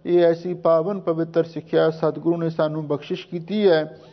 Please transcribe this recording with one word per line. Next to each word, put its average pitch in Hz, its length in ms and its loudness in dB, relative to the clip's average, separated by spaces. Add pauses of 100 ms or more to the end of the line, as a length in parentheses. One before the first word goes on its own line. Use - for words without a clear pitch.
ਇਹ 175 180 4
ਐਸੀ 170 300 0
ਪਾਵਨ 165 460 0
ਪਵਿੱਤਰ 165 440 -2
ਸਿੱਖਿਆ 160 460 0
ਸਤਿਗੁਰੂ 160 460 -2
ਨੇ 165 140 -2
ਸਾਨੂੰ 156 360 -2
ਬਖਸ਼ਿਸ਼ 147 400 -6
ਕੀਤੀ 190 420 -2
ਹੈ। 156 300 2 (140)